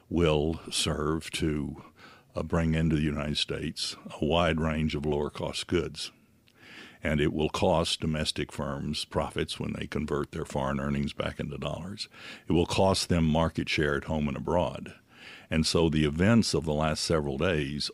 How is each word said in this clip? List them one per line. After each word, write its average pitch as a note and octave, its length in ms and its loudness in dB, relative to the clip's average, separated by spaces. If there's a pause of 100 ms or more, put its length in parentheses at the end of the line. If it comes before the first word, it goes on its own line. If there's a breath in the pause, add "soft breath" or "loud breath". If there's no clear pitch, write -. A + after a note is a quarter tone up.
will D#2+ 520 2 (100)
serve D2+ 640 -2
to, D2 500 -2 (540 loud breath)
uh, E2+ 80 -2
bring E2 300 2
into D#2+ 200 2
the D2+ 80 0
United D2 340 -2
States - 600 -4 (240)
a D#2+ 40 0
wide D#2+ 360 4
range D#2 340 0
of D2 100 -4
lower-cost D2 600 -2
goods. D2 460 -2 (880 loud breath)
And D2+ 180 2
it D#2 120 2
will D2+ 160 0
cost F2 500 2
domestic D#2 540 -4
firms C#2+ 520 -6
profits - 540 -4
when D2+ 140 -6
they - 160 -8
convert D2 420 -2
their D#2 140 -6
foreign C2+ 340 -2
earnings C#2+ 340 -2
back - 280 -4
into C#2 180 -8
dollars. D#2 500 -8 (380 loud breath)
It - 60 0
will E2 140 4
cost F#2+ 420 2
them E2 160 4
market D#2+ 440 2
share D2 280 2
at C#2 80 -4
home D2+ 240 -2
and C2 80 -4
abroad. D2+ 580 -2 (560 loud breath)
And D#2+ 160 4
so E2 220 4
the D2+ 160 4
events F#2 500 4
of D2+ 100 0
the D#2 80 0
last D2+ 300 0
several D2 340 0
days D2 580 0